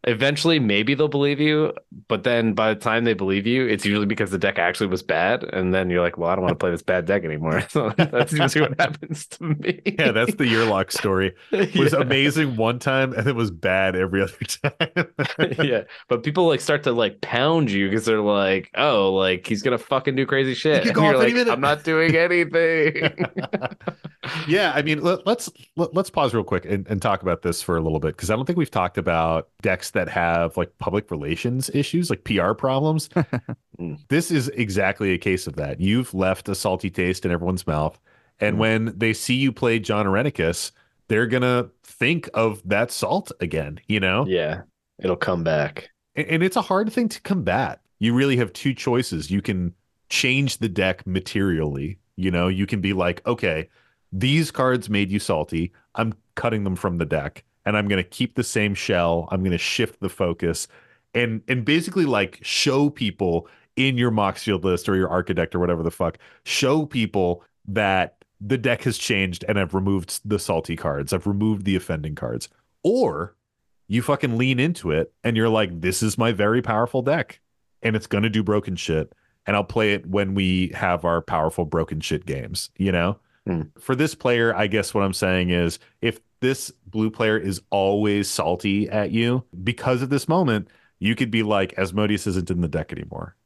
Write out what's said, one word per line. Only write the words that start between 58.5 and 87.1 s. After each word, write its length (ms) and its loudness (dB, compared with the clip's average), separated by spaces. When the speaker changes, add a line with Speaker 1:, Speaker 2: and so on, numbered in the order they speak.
Speaker 2:
shell. 560 0
I'm 140 0
gonna 140 2
shift 420 -4
the 80 -4
focus 580 -2
and, 340 0
and 160 -2
basically, 400 0
like, 380 0
show 480 0
people 580 -2
in 200 2
your 140 2
Mox 320 0
Field 220 0
list 240 0
or 80 2
your 120 2
Architect 460 -2
or 40 0
whatever 240 0
the 80 0
fuck, 280 -4
show 420 0
people 580 -2
that 580 0
the 180 -2
deck 240 0
has 160 -2
changed 500 -2
and 100 2
I've 160 0
removed 500 -2
the 140 -2
salty 380 -4
cards. 360 -4
I've 140 -2
removed 380 0
the 120 2
offending 380 -4
cards. 340 -8
Or 520 0
you 140 0
fucking 340 0
lean 240 2
into 300 0
it 220 0
and 120 0
you're 120 4
like, 320 0
"This 220 -2
is 160 0
my 140 2
very 300 2
powerful 400 0
deck 380 -2
and 140 2
it's 100 -2
gonna 240 2
do 120 0
broken 340 0
shit. 360 -2
And 100 0
I'll 80 2
play 280 2
it 140 -2
when 280 0
we 340 2
have 360 -2
our 180 2
powerful 420 -2
broken 360 -2
shit 260 -4
games," 500 -8
you 160 0
know? 260 0
Speaker 1:
Hmm. 160 -2
Speaker 2:
For 160 -2
this 200 0
player, 400 2
I 120 2
guess 280 0
what 100 4
I'm 100 0
saying 360 2
is 280 2
if 200 -2
this 300 -2
blue 240 -2